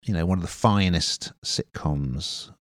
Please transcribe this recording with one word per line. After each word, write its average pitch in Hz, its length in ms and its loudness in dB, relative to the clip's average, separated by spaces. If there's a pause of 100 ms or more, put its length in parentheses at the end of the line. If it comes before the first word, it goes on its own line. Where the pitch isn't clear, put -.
you 107 120 -2
know, 82 120 2
one 92 140 2
of 85 40 -2
the 85 40 -4
finest 95 840 2 (120)
sitcoms - 1040 -4 (140)